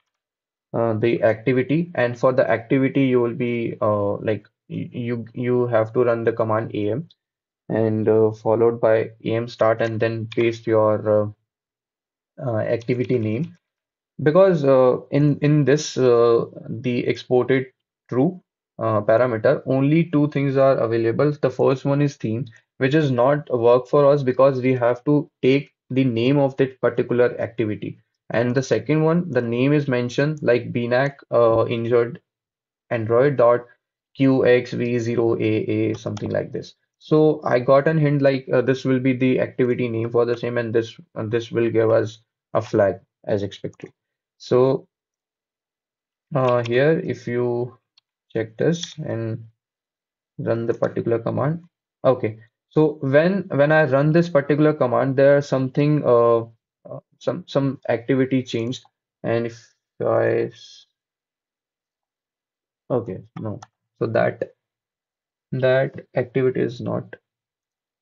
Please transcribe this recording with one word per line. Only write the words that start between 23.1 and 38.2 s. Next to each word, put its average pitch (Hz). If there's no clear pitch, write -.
work 120
for 147
us 143
because 127
we 131
have 120
to 147
take 143
the 131
name 123
of 135
that 131
particular 120
activity. 107
And 123
the 135
second 131
one, 170
the 123
name 120
is 139
mentioned 127
like 117
B 120
nac, 131
uh, 113
injured 117
Android 120
dot 120
Q 131
X 123
V 120
zero 117
A 117
A, 107
something 107
like 101
this. -
So 156
I 131
got 135
a 160
hint 147